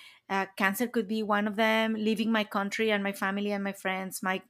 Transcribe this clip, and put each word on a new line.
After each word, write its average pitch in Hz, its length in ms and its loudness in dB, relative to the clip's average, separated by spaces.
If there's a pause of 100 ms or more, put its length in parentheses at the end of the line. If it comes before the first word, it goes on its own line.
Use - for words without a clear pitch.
(300)
Uh, 190 160 0 (100)
cancer 196 300 2
could 233 220 0
be 220 160 -2
one 208 240 2
of 202 80 -4
them, 220 400 2
leaving 220 360 0
my 220 120 4
country 208 480 0
and 202 120 2
my 196 100 -2
family 202 380 -2
and 196 120 -2
my 196 80 -2
friends, 190 500 -6
my, 190 280 0